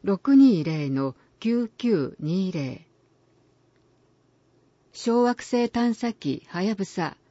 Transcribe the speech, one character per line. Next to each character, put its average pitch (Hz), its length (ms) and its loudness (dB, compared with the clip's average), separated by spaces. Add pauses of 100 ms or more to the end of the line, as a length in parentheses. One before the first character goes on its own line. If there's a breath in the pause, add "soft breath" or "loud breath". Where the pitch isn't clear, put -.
六 202 320 2
二 247 280 8
零 156 260 -4
の 135 260 -2 (240 soft breath)
九 233 280 -2 (100)
九 185 420 -2
二 180 320 -2
零。 139 340 -8 (2000)
小 233 320 0
惑 247 200 -2
星 240 260 -2
探 240 240 0
査 233 200 -4
機、 - 340 -6
は 170 140 -8
や 208 140 -2
ぶ 190 100 -6
さ - 320 -6 (140)